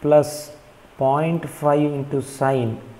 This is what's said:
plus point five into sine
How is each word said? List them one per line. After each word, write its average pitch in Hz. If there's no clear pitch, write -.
plus 147
point 151
five 147
into 139
sine 131